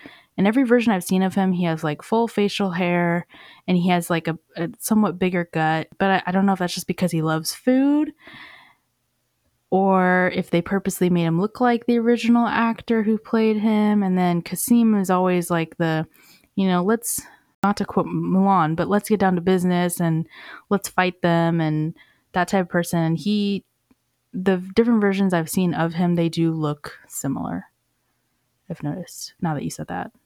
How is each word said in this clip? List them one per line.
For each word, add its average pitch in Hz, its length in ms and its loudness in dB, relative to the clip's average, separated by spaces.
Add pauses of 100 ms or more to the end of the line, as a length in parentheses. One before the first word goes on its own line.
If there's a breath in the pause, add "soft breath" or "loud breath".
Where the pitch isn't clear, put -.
(380 loud breath)
In 190 80 2
every 240 180 2
version 233 280 2
I've 180 120 -2
seen 185 180 0
of 185 120 0
him, 190 180 2
he 175 120 0
has, 160 200 -2
like, 147 180 -4
full 226 260 0
facial 202 420 -2
hair 175 560 0 (420 loud breath)
and 185 80 2
he 175 140 2
has, 175 200 0
like, 165 180 -2
a, 160 100 -4 (180)
a - 220 -6
somewhat 208 400 0
bigger 180 340 -2
gut, 160 360 -2 (100)
but 196 120 2
I, 185 160 2
I 180 60 -4
don't 196 140 2
know 196 80 4
if 185 60 -4
that's 180 140 -4
just 180 120 -10
because 180 260 -2
he 160 100 -2
loves 160 320 -2
food. 285 580 0 (1600 loud breath)
Or 185 640 2
if 190 140 -4
they 170 120 0
purposely 185 480 -2
made 170 140 2
him 165 160 2
look 208 200 -4
like 240 260 0
the 240 120 2
original 233 480 2
actor 226 560 0
who 214 160 0
played 220 380 0
him. 208 480 2
And 185 120 0
then 175 240 2
Kasim 226 540 2
is 190 160 0
always, 180 400 0
like, 165 280 -2
the, 160 280 0 (480 soft breath)
you 190 140 0
know, 180 160 2
let's, 233 360 -2 (440 soft breath)
not 202 140 2
to 202 60 -4
quote 170 220 -2
Mulan, 175 720 2
but 170 120 -2
"Let's 202 200 0
get 208 100 0
down 190 160 2
to 175 60 0
business 180 600 0
and 165 280 0 (420 loud breath)
let's 202 180 -2
fight 185 340 -2
them," 170 380 2
and 156 320 0 (420 soft breath)
that 180 120 0
type 190 200 0
of - 20 -20
person. 175 320 -2
And 160 180 0
he, 202 460 -2 (680)
the 185 260 0 (180)
different 233 240 4
versions 196 340 2
I've 165 160 -2
seen 180 240 0
of 165 200 -2
him, 175 200 0
they 170 140 2
do 165 240 0
look 151 440 -6 (120)
similar, - 560 -8 (1080)
I've 160 140 -10
noticed, 170 560 -10
now 160 140 -2
that 143 100 -6
you 160 60 -6
said - 180 -12
that. 180 240 -10 (140)